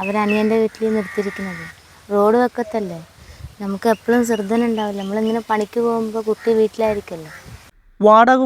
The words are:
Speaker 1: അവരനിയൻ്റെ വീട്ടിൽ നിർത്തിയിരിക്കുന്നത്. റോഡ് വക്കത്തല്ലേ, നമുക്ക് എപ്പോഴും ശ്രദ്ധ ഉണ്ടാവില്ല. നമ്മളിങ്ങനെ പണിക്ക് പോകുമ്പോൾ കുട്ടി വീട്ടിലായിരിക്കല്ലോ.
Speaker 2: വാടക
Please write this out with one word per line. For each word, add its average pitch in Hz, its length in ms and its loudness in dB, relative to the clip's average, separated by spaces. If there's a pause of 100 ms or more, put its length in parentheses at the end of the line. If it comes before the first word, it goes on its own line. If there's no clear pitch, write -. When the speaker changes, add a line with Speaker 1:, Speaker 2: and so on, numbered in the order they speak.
Speaker 1:
അവരനിയൻ്റെ 214 580 0
വീട്ടിൽ 220 360 -2
നിർത്തിയിരിക്കുന്നത്. 190 680 -6 (480)
റോഡ് 208 280 4
വക്കത്തല്ലേ, 220 560 -4 (640)
നമുക്ക് 196 320 -6
എപ്പോഴും 233 340 0
ശ്രദ്ധ 214 260 -2 (140)
ഉണ്ടാവില്ല. 214 340 -4
നമ്മളിങ്ങനെ 220 480 -4
പണിക്ക് 214 360 -2
പോകുമ്പോൾ 226 420 -2
കുട്ടി 214 320 0
വീട്ടിലായിരിക്കല്ലോ. 202 720 -2 (680)
Speaker 2:
വാടക 233 460 6